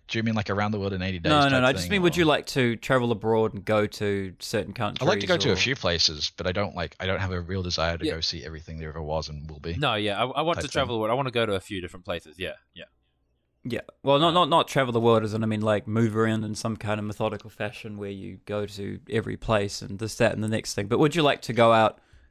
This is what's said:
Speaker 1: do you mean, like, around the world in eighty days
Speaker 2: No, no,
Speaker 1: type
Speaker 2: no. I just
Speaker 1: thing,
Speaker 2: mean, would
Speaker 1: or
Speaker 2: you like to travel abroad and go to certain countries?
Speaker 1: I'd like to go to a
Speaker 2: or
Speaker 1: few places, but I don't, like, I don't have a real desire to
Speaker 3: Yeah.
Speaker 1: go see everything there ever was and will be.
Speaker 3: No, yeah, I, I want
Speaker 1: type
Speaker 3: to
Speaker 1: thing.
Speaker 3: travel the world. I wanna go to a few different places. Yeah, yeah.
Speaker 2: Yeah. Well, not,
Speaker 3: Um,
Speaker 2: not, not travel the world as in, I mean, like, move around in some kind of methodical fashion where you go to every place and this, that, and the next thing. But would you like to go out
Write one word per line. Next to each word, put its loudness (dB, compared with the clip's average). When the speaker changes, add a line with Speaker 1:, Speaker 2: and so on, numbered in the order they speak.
Speaker 1:
do -4
you 0
mean, 0
like, -2
around 0
the -2
world -2
in -4
eighty -4
days 0
Speaker 2:
No, 6
no, 4
Speaker 1:
type 4
Speaker 2:
no. 6
I 6
just -4
Speaker 1:
thing, -2
Speaker 2:
mean, 2
would 4
Speaker 1:
or 4
Speaker 2:
you 4
like 4
to 2
travel 2
abroad 2
and -10
go 4
to -2
certain -4
countries? -6
Speaker 1:
I'd 2
like 2
to -4
go 4
to 0
a 4
Speaker 2:
or 2
Speaker 1:
few 0
places, 0
but -6
I 0
don't, -4
like, -6
I -4
don't -2
have -2
a -4
real -4
desire -2
to -6
Speaker 3:
Yeah. -2
Speaker 1:
go -8
see -4
everything -12
there -8
ever -10
was -4
and -12
will -16
be. -6
Speaker 3:
No, -2
yeah, -2
I, 0
I -4
want 0
Speaker 1:
type -4
Speaker 3:
to -6
Speaker 1:
thing. -12
Speaker 3:
travel 0
the 0
world. 0
I 2
wanna -2
go 0
to 0
a -2
few -8
different -12
places. -8
Yeah, -6
yeah. -18
Speaker 2:
Yeah. -6
Well, 4
not, 4
Speaker 3:
Um, 2
Speaker 2:
not, 4
not 4
travel 0
the 2
world 6
as -4
in, -2
I 0
mean, 0
like, 0
move 2
around 2
in -6
some -4
kind -4
of -6
methodical -6
fashion -10
where -8
you -12
go -4
to -8
every -2
place 0
and -10
this, -6
that, 4
and -4
the -2
next -4
thing. -4
But 2
would 4
you 4
like 2
to -6
go 6
out 4